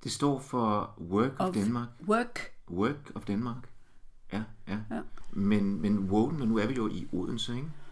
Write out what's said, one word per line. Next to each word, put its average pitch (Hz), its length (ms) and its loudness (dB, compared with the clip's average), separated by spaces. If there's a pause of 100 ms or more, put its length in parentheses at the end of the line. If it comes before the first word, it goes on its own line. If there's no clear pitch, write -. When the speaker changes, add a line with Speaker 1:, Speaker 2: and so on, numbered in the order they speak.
Speaker 1:
Det - 80 -4
står 143 260 2
for 110 560 0 (160)
Work 113 280 6
of 185 100 2
Speaker 2:
Of 185 60 -2
Speaker 1:
Denmark. 120 340 2 (200)
Speaker 2:
work. 233 320 2 (300)
Speaker 1:
Work 147 440 0
of - 100 -8
Denmark. 120 440 -2 (640)
Ja, 107 100 -2 (260)
ja. 104 100 -2 (120)
Speaker 2:
Ja. 117 100 -4 (320)
Speaker 1:
Men, 101 500 4
men 104 160 4
Woden, 107 440 4
og 117 60 2
nu 110 100 4
er 104 80 2
vi 135 80 0
jo 110 140 0
i - 240 -4
Odense, - 420 -2
ikke? 139 140 -4 (240)